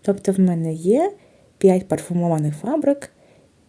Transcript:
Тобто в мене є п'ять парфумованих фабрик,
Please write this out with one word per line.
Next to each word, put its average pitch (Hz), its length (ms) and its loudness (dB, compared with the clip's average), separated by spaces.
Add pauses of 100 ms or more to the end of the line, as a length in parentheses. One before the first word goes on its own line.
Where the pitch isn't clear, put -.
Тобто 196 300 -2
в 190 80 0
мене 165 320 2
є 220 400 0 (460)
п'ять 185 300 2
парфумованих 160 680 -2
фабрик, 285 540 -4 (580)